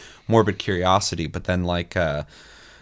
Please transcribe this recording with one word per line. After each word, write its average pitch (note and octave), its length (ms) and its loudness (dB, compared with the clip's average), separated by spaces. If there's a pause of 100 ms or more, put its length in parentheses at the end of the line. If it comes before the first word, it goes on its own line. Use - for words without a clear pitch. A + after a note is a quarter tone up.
(280)
morbid G#2+ 320 4
curiosity. F#2 680 0
But F2 180 -10
then, F2+ 180 0
like, F2 340 -4
uh, D2+ 260 -2 (580)